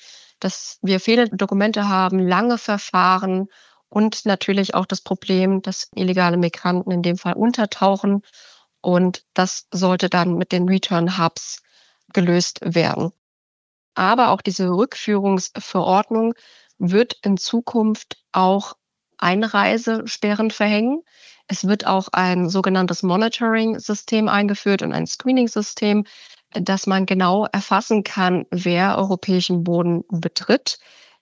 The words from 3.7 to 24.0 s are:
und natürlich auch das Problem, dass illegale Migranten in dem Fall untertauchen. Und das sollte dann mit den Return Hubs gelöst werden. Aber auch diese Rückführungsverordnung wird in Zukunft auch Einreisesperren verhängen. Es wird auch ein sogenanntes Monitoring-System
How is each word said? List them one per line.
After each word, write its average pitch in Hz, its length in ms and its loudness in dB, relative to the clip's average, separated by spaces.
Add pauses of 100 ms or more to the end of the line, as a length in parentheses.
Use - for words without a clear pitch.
und 214 360 0
natürlich 196 480 0
auch 185 140 0
das 190 140 -6
Problem, 190 600 0
dass - 320 -10
illegale 185 440 2
Migranten 180 520 0
in 175 140 0
dem 175 160 0
Fall 175 140 -4
untertauchen. 202 920 0 (580)
Und 180 420 2 (120)
das - 360 -2
sollte 180 380 0
dann 180 280 2
mit 185 140 -4
den 180 160 0
Return 185 520 0
Hubs - 420 -4 (520)
gelöst 175 500 0
werden. - 480 0 (840)
Aber 220 360 2
auch 190 120 0
diese 185 280 -2
Rückführungsverordnung 202 1600 0 (440)
wird 196 460 0
in 196 140 2
Zukunft 220 800 -2 (140)
auch 185 420 0 (440)
Einreisesperren 214 1300 0
verhängen. 214 500 0 (460)
Es - 180 -6
wird 208 220 0
auch 190 240 0
ein 180 360 2
sogenanntes 185 540 0
Monitoring-System 220 1300 0